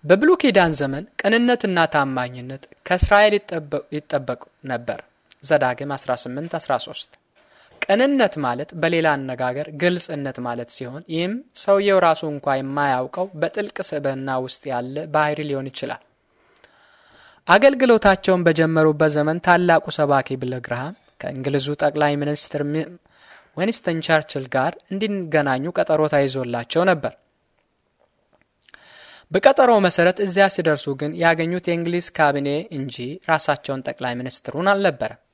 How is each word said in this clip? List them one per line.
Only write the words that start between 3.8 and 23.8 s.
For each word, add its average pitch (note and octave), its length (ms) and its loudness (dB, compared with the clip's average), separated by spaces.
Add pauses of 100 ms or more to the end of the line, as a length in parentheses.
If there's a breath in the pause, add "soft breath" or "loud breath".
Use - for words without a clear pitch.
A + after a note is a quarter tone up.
ይጠበቁ C#3 500 -4 (240)
ነበር። A#2+ 360 -6 (440)
ዘዳግም C#3 480 0
አስራ B2+ 240 -6
ስምንት C#3 380 -8
አስራ D3+ 240 -4
ሦስት። - 340 -12 (720 soft breath)
ቅንነት B3 540 2
ማለት C3+ 380 -4
በሌላ E3 360 0
አነጋገር C3 640 -4
ግልጽነት D3+ 680 -4
ማለት A#2+ 320 -8
ሲሆን፣ C3 380 -12
ይህም E3+ 240 -2 (240)
ሰውየው G3 440 2
ራሱ E3 280 2
እንኳ C#3+ 280 -2
የማያውቀው C3+ 760 -2
በጥልቅ E3 500 -6
ስብዕና C3+ 440 -6 (100)
ውስጥ C3 300 -8
ያለ C3 380 -6
ባህሪ D3+ 360 0
ሊሆን C#3 260 -6
ይችላል። - 340 -10 (1400 soft breath)
አገልግሎታቸውን G#3+ 1000 6
በጀመሩበት D#3 680 4
ዘመን D3+ 280 0
ታላቁ F3 500 4
ሰባኪ C#3+ 460 0
ቢሊ B2+ 240 -6
ግርሃም B2+ 340 -8 (240)
ከእንግሊዙ C3+ 480 -4 (100)
ጠቅላይ D3 400 0
ሚኒስትር D3 480 -4
ሚ-፣ D3+ 220 -4 (680 soft breath)
ዊንስተን F3+ 440 -2